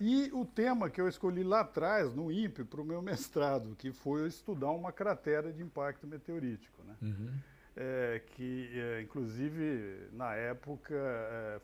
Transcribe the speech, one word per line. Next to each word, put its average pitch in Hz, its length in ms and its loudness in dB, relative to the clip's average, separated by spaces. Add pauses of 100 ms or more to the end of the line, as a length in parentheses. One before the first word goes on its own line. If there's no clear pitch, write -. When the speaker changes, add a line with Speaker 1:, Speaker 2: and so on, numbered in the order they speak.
Speaker 1:
e 262 320 4
o 254 120 0
tema 220 460 4
que 185 100 -4
eu 180 80 4
escolhi 180 360 0
lá 202 160 6
atrás, 170 520 4
no 156 180 -2
impe, 170 340 0
pro 147 200 -8
meu 170 160 -2
mestrado, 139 800 0
que 131 140 -4
foi 147 340 0
estudar 156 460 -2
uma 175 180 -4
cratera 160 600 2
de 156 100 -8
impacto 143 460 -4
meteorítico, 139 760 -6
né? 101 180 -16
Speaker 2:
Uhum. 107 300 -4 (440)
Speaker 1:
É, 123 460 0 (160)
que, 127 380 -4
é, 120 260 -2
inclusive, 117 1120 -2
na 117 220 -4
época, 123 600 -4
é, 113 680 -2